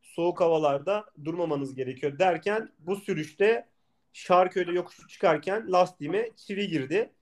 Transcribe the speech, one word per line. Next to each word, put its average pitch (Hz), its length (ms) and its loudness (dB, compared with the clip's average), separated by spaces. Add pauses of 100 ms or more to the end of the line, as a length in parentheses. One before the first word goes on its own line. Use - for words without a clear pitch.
Soğuk 170 380 -4
havalarda 160 640 2 (200)
durmamanız 151 500 -4
gerekiyor 131 440 -6
derken 208 600 0
bu 175 180 -6
sürüşte 196 680 0 (460)
Şarköy'de 180 600 2
yokuşu - 360 -6
çıkarken 190 640 0
lastiğime 180 640 0
çivi 196 320 -6
girdi. 160 420 -2 (120)